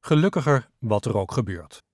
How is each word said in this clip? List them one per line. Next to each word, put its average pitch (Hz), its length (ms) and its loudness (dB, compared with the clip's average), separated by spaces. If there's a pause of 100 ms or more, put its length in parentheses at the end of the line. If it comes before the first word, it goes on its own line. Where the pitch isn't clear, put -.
Gelukkiger 151 600 2 (100)
wat 104 260 0
er 104 120 -2
ook 95 140 -4
gebeurt. 95 520 -8 (100)